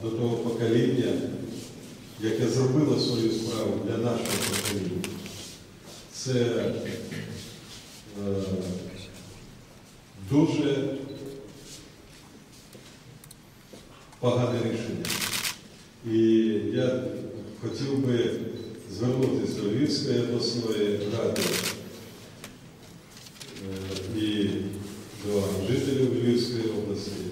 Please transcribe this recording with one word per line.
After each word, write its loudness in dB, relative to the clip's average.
до -2
того 2
покоління, 4
яке 2
зробило 6
свою 2
справу 0
для 0
нашого 0
покоління. 0
Це, -4
е, 2
дуже 4
погане 4
рішення. -2
І 6
я 2
хотів 0
би 4
звернутися 2
до 0
Львівської 2
обласної 0
ради, 2
е, -6
і 2
до 2
жителів 4
Львівської 4
області -2